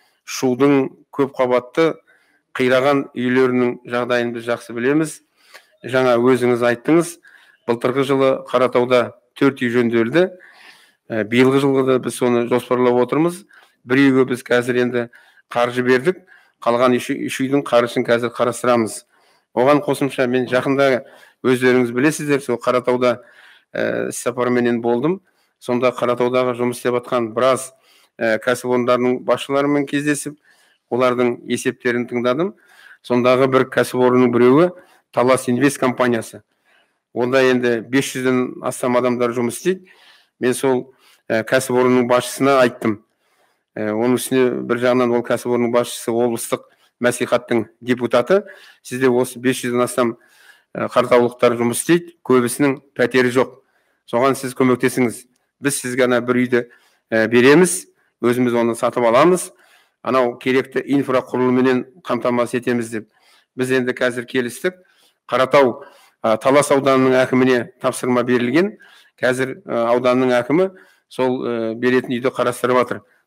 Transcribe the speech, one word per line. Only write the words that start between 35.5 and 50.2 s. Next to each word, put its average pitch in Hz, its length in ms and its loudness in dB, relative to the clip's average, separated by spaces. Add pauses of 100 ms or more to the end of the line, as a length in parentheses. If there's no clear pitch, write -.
компаниясы. 120 640 -2 (720)
Онда 127 280 0
енді 123 400 2
бес 131 320 -2
жүзден 127 480 -4
астам 127 360 -4
адамдар 123 340 0
жұмыс 120 280 -4
істейді. 185 280 -4 (520)
Мен 123 140 0
сол, 127 400 -2 (340)
ә, 113 160 -2
кәсіпорынның 127 640 2
басшысына 131 540 0
айттым. 117 420 -2 (720)
Ә, 107 160 -6
оның 120 280 0
үстіне 127 460 0
бір 123 120 -2
жағынан 123 380 0
ол 120 80 -2
кәсіпорынның 120 480 -2
басшысы 120 400 -2
облыстық 117 560 -4 (320)
мәслихаттың 120 680 -2 (140)
депутаты. 123 600 0 (400)
Сізде 127 260 0
осы 123 300 0
бес 127 240 -2
жүзден 123 180 -2
астам, 120 360 -2 (580)